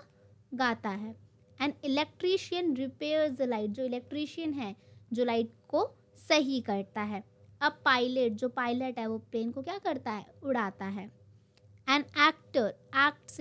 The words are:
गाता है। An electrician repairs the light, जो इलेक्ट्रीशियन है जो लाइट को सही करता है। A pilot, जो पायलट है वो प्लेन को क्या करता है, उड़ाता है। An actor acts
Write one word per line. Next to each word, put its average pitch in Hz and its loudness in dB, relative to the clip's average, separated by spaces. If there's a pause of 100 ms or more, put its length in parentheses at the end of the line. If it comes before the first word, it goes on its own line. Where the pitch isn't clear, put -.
(540)
गाता 233 0
है। 208 -6 (440)
An 285 0 (140)
electrician 349 0
repairs 294 0
the 269 0
light, 214 -2
जो 208 -4
इलेक्ट्रीशियन 285 -4
है 226 -6 (380)
जो 240 2
लाइट 226 0 (160)
को 320 0 (440)
सही 277 4
करता 202 -4
है। 208 -6 (380)
A 294 4 (160)
pilot, 254 4
जो 247 -2
पायलट 247 -2
है 226 -4
वो 220 -4 (140)
प्लेन 233 -2
को 254 -8
क्या 339 -8
करता 294 -4
है, 202 -8 (180)
उड़ाता 226 0
है। 196 -6 (800)
An 285 4 (220)
actor 277 0 (380)
acts - -6